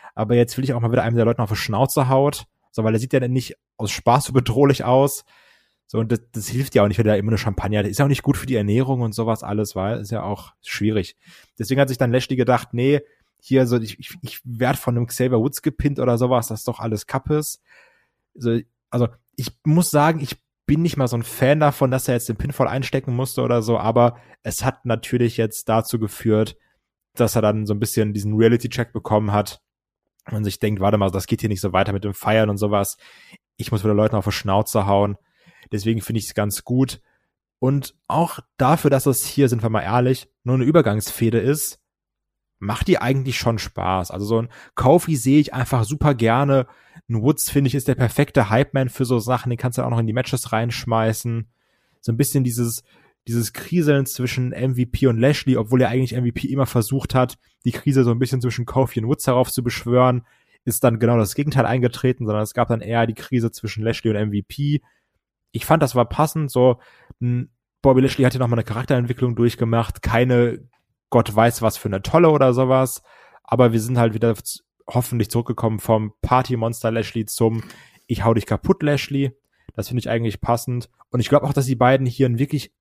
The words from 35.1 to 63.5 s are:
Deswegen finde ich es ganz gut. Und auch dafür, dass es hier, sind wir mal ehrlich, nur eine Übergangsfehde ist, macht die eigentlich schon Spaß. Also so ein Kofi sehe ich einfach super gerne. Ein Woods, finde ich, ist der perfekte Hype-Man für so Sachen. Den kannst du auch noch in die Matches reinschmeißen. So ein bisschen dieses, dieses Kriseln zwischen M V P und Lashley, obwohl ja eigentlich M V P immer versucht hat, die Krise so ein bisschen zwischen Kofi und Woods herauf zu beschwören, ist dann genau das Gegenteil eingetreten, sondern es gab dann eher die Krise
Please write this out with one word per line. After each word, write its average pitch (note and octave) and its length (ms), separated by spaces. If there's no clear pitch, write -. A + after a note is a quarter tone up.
Deswegen A2 300
finde A2+ 180
ich - 80
es - 80
ganz G#2 280
gut. B2+ 380
Und C3+ 380
auch E3 320
dafür, D3 340
dass C3+ 160
es C3+ 180
hier, C#3 240
sind A2+ 140
wir A#2 60
mal A2 120
ehrlich, B2 480
nur B2 120
eine C3 100
Übergangsfehde A#2 760
ist, C#3 420
macht G#2 280
die F#3 120
eigentlich C3 400
schon A2+ 180
Spaß. F#2 540
Also G2 140
so A2+ 180
ein A#2+ 60
Kofi D#3+ 400
sehe C3 240
ich D3+ 140
einfach B2 300
super C#3+ 300
gerne. B2+ 540
Ein A2+ 120
Woods, C#3+ 280
finde C#3 180
ich, B2 80
ist C#3 120
der C3 80
perfekte B2+ 540
Hype-Man C3 400
für - 160
so A#2+ 140
Sachen. B2 300
Den A#2+ 80
kannst B2 200
du B2+ 60
auch B2 60
noch A#2 100
in A#2 80
die A2+ 60
Matches B2+ 380
reinschmeißen. A2+ 960
So - 100
ein A2+ 60
bisschen C3+ 260
dieses, A#2 400
dieses A#2 260
Kriseln D3 520
zwischen B2+ 480
M C3 220
V B2+ 160
P - 160
und A2+ 120
Lashley, C3 380
obwohl A2+ 240
ja A#2+ 80
eigentlich B2+ 240
M B2 120
V A#2 80
P - 140
immer C3+ 180
versucht B2+ 500
hat, B2+ 220
die A#2+ 60
Krise C3+ 320
so A#2 80
ein A#2 80
bisschen B2+ 220
zwischen A#2+ 240
Kofi B2+ 360
und A2 60
Woods C#3+ 200
herauf B2+ 240
zu B2 120
beschwören, B2 640
ist - 180
dann A2+ 160
genau A#2 180
das G#2+ 180
Gegenteil C#3+ 300
eingetreten, B2 600
sondern G#2+ 180
es G#2+ 100
gab A#2 160
dann A2+ 120
eher A#2 260
die A2+ 60
Krise A#2 380